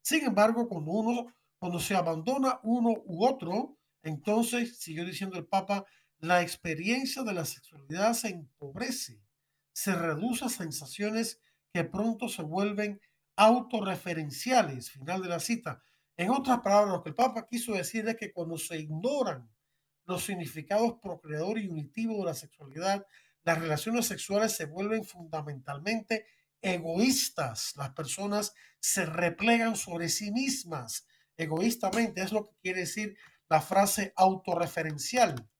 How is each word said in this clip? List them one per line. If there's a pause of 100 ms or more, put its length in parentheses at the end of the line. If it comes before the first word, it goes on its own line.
Sin
embargo,
cuando
uno, (240)
cuando
se
abandona
uno (100)
u
otro, (260)
entonces,
siguió
diciendo
el
Papa, (360)
"la
experiencia
de
la
sexualidad
se
empobrece, (520)
se
reduce
a
sensaciones (320)
que
pronto
se
vuelven (340)
autorreferenciales".
Final
de
la
cita. (340)
En
otras
palabras,
lo
que
el
Papa
quiso
decir
es
que
cuando
se
ignoran (540)
los
significados
procreador
y
unitivo
de
la
sexualidad, (380)
las
relaciones
sexuales
se
vuelven
fundamentalmente (340)
egoístas.
Las
personas (280)
se
replegan
sobre
sí
mismas, (300)
egoístamente.
Es
lo
que
quiere
decir (320)
la
frase
autorreferencial. (120)